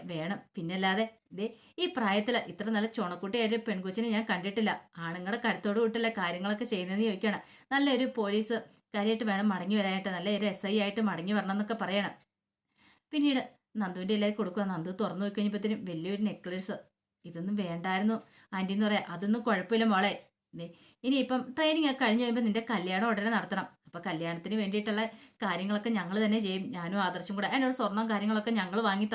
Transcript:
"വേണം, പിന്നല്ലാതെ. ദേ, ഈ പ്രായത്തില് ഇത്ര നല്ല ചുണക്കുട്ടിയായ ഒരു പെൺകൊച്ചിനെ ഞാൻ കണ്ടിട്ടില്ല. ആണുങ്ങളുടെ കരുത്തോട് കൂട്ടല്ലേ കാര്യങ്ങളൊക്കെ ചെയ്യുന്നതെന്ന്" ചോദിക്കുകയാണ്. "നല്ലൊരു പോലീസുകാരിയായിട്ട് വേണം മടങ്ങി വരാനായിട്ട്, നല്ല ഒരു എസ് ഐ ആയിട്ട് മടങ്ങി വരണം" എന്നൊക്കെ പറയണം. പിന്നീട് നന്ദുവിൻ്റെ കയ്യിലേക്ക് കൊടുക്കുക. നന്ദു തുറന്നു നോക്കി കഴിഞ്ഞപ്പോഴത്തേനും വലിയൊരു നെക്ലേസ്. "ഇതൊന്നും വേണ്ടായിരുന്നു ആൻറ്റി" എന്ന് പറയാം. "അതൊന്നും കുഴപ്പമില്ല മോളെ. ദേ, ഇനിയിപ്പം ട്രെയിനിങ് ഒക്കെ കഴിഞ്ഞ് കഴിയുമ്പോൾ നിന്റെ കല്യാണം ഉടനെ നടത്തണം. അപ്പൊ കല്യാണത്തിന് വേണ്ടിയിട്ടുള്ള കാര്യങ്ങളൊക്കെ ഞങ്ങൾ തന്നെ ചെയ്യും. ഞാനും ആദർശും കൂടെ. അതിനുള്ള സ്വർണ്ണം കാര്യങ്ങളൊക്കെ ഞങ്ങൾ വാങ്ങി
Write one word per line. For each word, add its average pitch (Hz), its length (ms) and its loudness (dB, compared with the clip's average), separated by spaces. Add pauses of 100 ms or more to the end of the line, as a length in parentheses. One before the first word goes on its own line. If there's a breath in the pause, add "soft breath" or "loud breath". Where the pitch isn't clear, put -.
"വേണം, 175 360 -4 (160)
പിന്നല്ലാതെ. 190 640 0 (140)
ദേ, 202 200 -6 (260 loud breath)
ഈ 349 60 0
പ്രായത്തില് 220 520 2
ഇത്ര 202 320 -4
നല്ല 220 180 2
ചുണക്കുട്ടിയായ 202 600 -2
ഒരു 226 200 2
പെൺകൊച്ചിനെ 190 420 0
ഞാൻ 220 200 2
കണ്ടിട്ടില്ല. 196 680 0
ആണുങ്ങളുടെ 180 480 -4
കരുത്തോട് 202 340 0
കൂട്ടല്ലേ 226 300 2
കാര്യങ്ങളൊക്കെ 202 540 -2
ചെയ്യുന്നതെന്ന്" 196 420 0
ചോദിക്കുകയാണ്. 202 360 0 (320 loud breath)
"നല്ലൊരു 269 420 4
പോലീസുകാരിയായിട്ട് 220 1080 -2
വേണം 202 260 2
മടങ്ങി 190 260 0
വരാനായിട്ട്, 190 340 0
നല്ല 180 200 -2
ഒരു 208 160 0
എസ് 190 200 -2
ഐ 202 140 2
ആയിട്ട് 202 220 0
മടങ്ങി 190 320 0
വരണം" 190 180 0
എന്നൊക്കെ 208 300 -2
പറയണം. 190 300 0 (1000 soft breath)
പിന്നീട് 285 380 2 (280)
നന്ദുവിൻ്റെ 185 360 -2
കയ്യിലേക്ക് 208 240 2
കൊടുക്കുക. 202 260 -2
നന്ദു 185 280 -2
തുറന്നു 190 340 -2
നോക്കി 202 100 -4
കഴിഞ്ഞപ്പോഴത്തേനും 208 500 0
വലിയൊരു 180 360 -4
നെക്ലേസ്. 185 500 -2 (540)
"ഇതൊന്നും 175 300 -6
വേണ്ടായിരുന്നു 190 640 0 (320 loud breath)
ആൻറ്റി" 190 200 0
എന്ന് 208 120 2
പറയാം. 208 240 4
"അതൊന്നും 202 320 0
കുഴപ്പമില്ല 220 440 2
മോളെ. 196 400 2 (300)
ദേ, 170 180 -12 (300 loud breath)
ഇനിയിപ്പം 254 540 2
ട്രെയിനിങ് 311 340 4
ഒക്കെ 269 140 0
കഴിഞ്ഞ് 226 160 4
കഴിയുമ്പോൾ 240 200 2
നിന്റെ 226 280 0
കല്യാണം 190 380 0
ഉടനെ 208 220 0
നടത്തണം. 190 560 -2
അപ്പൊ 175 220 -14
കല്യാണത്തിന് 170 480 -4
വേണ്ടിയിട്ടുള്ള 208 500 0 (240 loud breath)
കാര്യങ്ങളൊക്കെ 208 600 -2
ഞങ്ങൾ 202 360 0
തന്നെ 214 140 4
ചെയ്യും. 190 320 -2
ഞാനും 185 320 -2
ആദർശും 180 320 -2
കൂടെ. 202 120 0
അതിനുള്ള 262 280 2
സ്വർണ്ണം 220 340 0
കാര്യങ്ങളൊക്കെ 214 420 2
ഞങ്ങൾ 196 300 2
വാങ്ങി 208 340 2